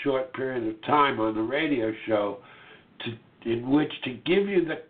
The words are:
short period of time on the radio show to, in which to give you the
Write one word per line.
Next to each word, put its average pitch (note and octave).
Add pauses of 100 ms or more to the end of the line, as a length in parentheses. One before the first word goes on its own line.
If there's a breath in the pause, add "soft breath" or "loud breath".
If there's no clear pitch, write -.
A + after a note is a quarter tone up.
short C3
period C3
of G#2+
time C3+
on A2
the A2
radio B2+ (140)
show G#2 (640 loud breath)
to, -
in A#2+
which D3+ (120)
to B2+ (100)
give G3
you F#3
the D#3